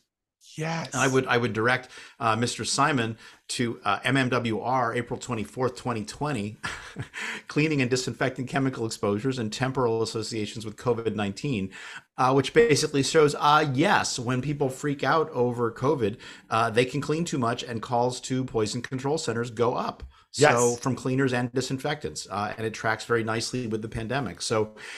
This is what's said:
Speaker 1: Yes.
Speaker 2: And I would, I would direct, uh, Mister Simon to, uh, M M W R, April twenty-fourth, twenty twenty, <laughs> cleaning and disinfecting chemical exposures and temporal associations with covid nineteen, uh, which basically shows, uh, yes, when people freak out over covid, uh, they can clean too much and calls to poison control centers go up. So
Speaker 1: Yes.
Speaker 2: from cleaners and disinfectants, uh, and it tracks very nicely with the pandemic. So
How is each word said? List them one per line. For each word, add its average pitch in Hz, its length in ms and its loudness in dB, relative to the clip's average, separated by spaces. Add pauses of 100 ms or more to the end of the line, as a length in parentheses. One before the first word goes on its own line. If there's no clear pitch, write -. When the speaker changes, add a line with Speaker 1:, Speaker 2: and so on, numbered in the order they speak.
(560)
Speaker 1:
Yes. 156 360 -6
Speaker 2:
And 127 100 0
I 135 40 6
would, 131 200 4
I 127 100 4
would 120 160 2
direct, 120 360 2 (300)
uh, 117 160 2
Mister 117 300 0
Simon 127 520 2 (320)
to, 117 360 -2
uh, 101 180 2
M 127 140 2
M 131 120 2
W 117 320 0
R, 117 320 0
April 120 260 -4
twenty-fourth, 120 580 -4
twenty 113 280 -4
twenty, 113 520 -4 (440)
<laughs> - 480 -10
cleaning 151 320 2
and 123 80 2
disinfecting 127 580 -2
chemical 135 380 0
exposures 110 540 -2
and 110 140 -4
temporal 127 500 0
associations 107 640 -4
with 107 120 -10
covid 113 380 0
nineteen, 101 560 -2 (460)
uh, 131 160 4
which 135 220 2
basically 151 500 4
shows, 156 340 4
uh, 151 340 6
yes, 151 460 2
when 127 240 0
people 143 260 0
freak 143 360 -4
out 156 260 2
over 123 400 0
covid, 123 460 0 (340)
uh, 113 200 2
they 117 140 4
can 135 160 -2
clean 151 240 -2
too 160 140 -2
much 117 240 0
and 117 180 -6
calls 120 400 0
to 131 240 -2
poison 117 380 -2
control 135 340 -2
centers 120 340 -4
go 117 240 2
up. 185 280 -4 (280)
So - 120 0 (280)
Speaker 1:
Yes. 120 100 -2
Speaker 2:
from 131 140 0
cleaners 131 380 0
and 123 200 0
disinfectants, 131 800 -4
uh, 104 260 -2
and 113 100 -4
it 107 80 -4
tracks 110 300 -2
very 117 200 2
nicely 113 420 -2
with 110 140 -2
the 110 80 -8
pandemic. 113 540 -6
So 110 320 0 (240)